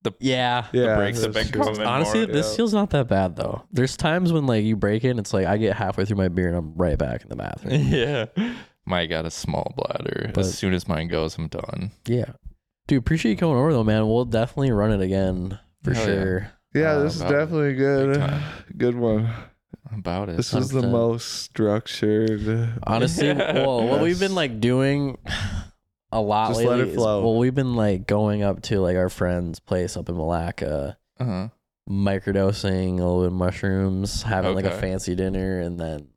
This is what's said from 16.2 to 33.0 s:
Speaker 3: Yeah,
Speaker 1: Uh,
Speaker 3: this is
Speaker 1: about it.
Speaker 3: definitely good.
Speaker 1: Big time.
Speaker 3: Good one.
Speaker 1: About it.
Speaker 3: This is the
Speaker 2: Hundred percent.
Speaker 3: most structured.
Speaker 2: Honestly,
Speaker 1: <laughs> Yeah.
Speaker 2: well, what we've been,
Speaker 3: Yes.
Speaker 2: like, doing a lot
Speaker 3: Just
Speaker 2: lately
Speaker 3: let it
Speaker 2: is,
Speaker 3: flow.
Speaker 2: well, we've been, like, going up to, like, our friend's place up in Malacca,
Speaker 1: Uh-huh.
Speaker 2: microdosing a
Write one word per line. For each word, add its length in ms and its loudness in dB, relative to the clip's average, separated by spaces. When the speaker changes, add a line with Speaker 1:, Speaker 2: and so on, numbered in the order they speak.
Speaker 3:
Yeah, 180 2
Speaker 1:
Uh, 100 2
Speaker 3:
this 140 0
is 60 -6
Speaker 1:
about 100 0
it. 60 4
Speaker 3:
definitely 360 0
good. 380 2
Speaker 1:
Big 80 2
time. 220 0
Speaker 3:
Good 180 0
one. 360 2
Speaker 1:
About 320 -4
it. 80 -4
Speaker 3:
This 120 -2
is 40 -4
the 60 2
Speaker 2:
Hundred 180 0
percent. 160 2
Speaker 3:
most 320 2
structured. 1300 0
Speaker 2:
Honestly, 400 2
Speaker 1:
<laughs> 20 2
Yeah. 260 0
Speaker 2:
well, 220 2
what 140 2
we've 180 2
been, 120 2
Speaker 3:
Yes. 40 -2
Speaker 2:
like, 240 -2
doing 560 2
a 120 -2
lot 260 2
Speaker 3:
Just 120 0
Speaker 2:
lately 160 2
Speaker 3:
let 40 2
it 80 0
Speaker 2:
is, 60 -6
Speaker 3:
flow. 280 2
Speaker 2:
well, 140 2
we've 180 2
been, 220 0
like, 300 2
going 360 2
up 200 0
to, 180 0
like, 160 2
our 140 2
friend's 500 -2
place 340 -4
up 140 -8
in 80 -4
Malacca, 800 -4
Speaker 1:
Uh-huh. 280 -4
Speaker 2:
microdosing 1080 0
a 100 0